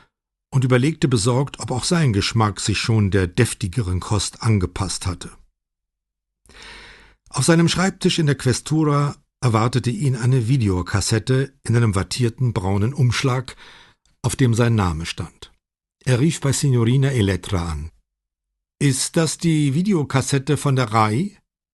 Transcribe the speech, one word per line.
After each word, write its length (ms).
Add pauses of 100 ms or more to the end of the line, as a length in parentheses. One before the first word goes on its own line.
(500)
und 140
überlegte 440
besorgt, 520
ob 100
auch 140
sein 280
Geschmack 480
sich 180
schon 320
der 160
deftigeren 760
Kost 420
angepasst 640
hatte. 240 (2000)
Auf 160
seinem 240
Schreibtisch 500
in 80
der 80
Questura 840 (240)
erwartete 500
ihn 260
eine 320
Videokassette 1120
in 140
einem 180
wattierten 580
braunen 400
Umschlag, 640 (680)
auf 140
dem 160
sein 220
Name 320
stand. 460 (520)
Er 140
rief 220
bei 120
Signorina 580
Elettra 600
an. 200 (880)
„Ist 380
das 220
die 360
Videokassette 840
von 180
der 180
rai?“ 460 (360)